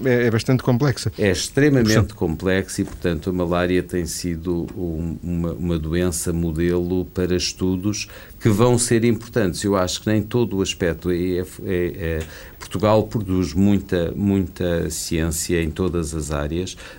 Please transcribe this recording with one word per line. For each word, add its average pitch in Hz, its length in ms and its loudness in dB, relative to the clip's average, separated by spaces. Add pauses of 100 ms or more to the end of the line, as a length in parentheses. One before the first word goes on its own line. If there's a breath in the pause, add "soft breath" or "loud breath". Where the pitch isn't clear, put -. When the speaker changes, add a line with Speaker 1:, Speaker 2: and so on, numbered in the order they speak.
Speaker 1:
é, 123 220 4
é 113 40 2
bastante 120 300 2
complexa. 127 560 2
Speaker 2:
É 101 140 4
extremamente 131 640 4
Speaker 1:
Portanto 110 220 4
Speaker 2:
complexa 95 640 0
e, 95 40 0
portanto, 85 440 -2
a 92 40 0
malária 87 480 2
tem 87 240 -2
sido 85 600 -4 (100)
um, 82 460 -4
uma, 85 300 -2
uma 85 260 -2
doença 85 540 -2
modelo 87 720 0
para 90 300 -2
estudos 92 720 -2 (320 loud breath)
que 120 100 4
vão 113 280 4
ser 117 280 2
importantes. 107 580 0
Eu 101 120 2
acho 92 260 0
que - 80 -2
nem 107 120 2
todo 104 360 0
o 98 40 2
aspecto 87 500 -2
é, 87 40 2
é, 90 280 0 (220)
é, 90 540 -2 (380 loud breath)
Portugal 107 460 2
produz 92 500 -2
muita, 95 640 2
muita 87 720 0
ciência 82 720 -2
em 80 80 0
todas 85 460 -2
as 73 160 -6
áreas, 78 460 -4 (220 loud breath)